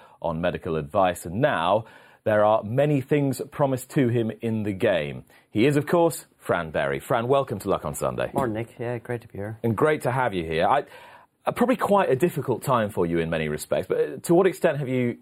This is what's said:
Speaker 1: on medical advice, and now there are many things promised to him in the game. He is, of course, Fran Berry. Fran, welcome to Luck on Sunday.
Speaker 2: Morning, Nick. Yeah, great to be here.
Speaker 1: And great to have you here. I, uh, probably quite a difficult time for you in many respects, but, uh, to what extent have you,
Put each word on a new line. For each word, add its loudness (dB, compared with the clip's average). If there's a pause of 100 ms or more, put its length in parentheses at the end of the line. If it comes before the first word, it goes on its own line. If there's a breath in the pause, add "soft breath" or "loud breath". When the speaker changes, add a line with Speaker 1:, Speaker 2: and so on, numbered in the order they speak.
(220 loud breath)
Speaker 1:
on -2
medical -2
advice, 0
and -6
now 2 (400 loud breath)
there 4
are 4
many 0
things 0
promised -2
to 2
him 0
in -2
the -2
game. 0 (260 soft breath)
He 4
is, 4
of 2
course, 2 (100)
Fran -2
Berry. -2
Fran, -2
welcome 0
to -4
Luck 0
on -4
Sunday. -2
Speaker 2:
Morning, -2
Nick. -8
Yeah, -6
great -8
to -20
be -14
here. -8
Speaker 1:
And 0
great 0
to 0
have -2
you -2
here. 0
I, 2 (640 loud breath)
uh, 0
probably 2
quite 2
a 4
difficult -2
time 0
for -2
you 0
in -2
many -2
respects, -4
but, 0
uh, -2
to 2
what 6
extent 0
have -4
you, 0